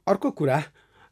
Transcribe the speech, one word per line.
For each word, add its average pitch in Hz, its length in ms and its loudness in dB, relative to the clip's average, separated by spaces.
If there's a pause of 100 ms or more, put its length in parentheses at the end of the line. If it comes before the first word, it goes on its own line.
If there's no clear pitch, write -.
अर्को 202 220 0
कुरा, 143 320 0 (500)